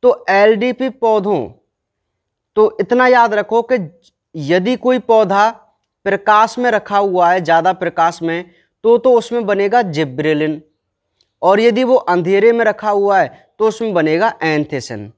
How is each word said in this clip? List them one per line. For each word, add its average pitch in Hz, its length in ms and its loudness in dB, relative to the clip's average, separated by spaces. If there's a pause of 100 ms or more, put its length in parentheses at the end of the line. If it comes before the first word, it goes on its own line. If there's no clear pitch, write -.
तो - 280 2
एलडीपी 220 600 2
पौधों, 208 580 -2 (1080)
तो 214 240 2
इतना 247 260 0
याद 233 280 2
रखो 214 280 -2
कि 226 160 -2 (560)
यदि 180 420 -2
कोई 254 240 -2
पौधा 214 480 2 (580)
प्रकाश 214 520 0
में 247 120 0
रखा 202 280 -2
हुआ 180 320 2
है, 185 100 0
ज़्यादा 165 340 2
प्रकाश 170 480 -4
में, 170 280 -6 (340)
तो, 233 140 4
तो 254 160 2
उसमें 233 320 -2
बनेगा 202 360 0
जिब्रेलिन, 151 800 -4 (800)
और 196 180 2
यदि 233 240 2
वो 247 120 2
अंधेरे 190 560 0
में 233 120 0
रखा 214 260 -2
हुआ 202 300 0
है 135 220 -6 (160)
तो 214 100 0
उसमें 214 260 -6
बनेगा 165 380 0 (100)
एंथेसिन। 143 760 -6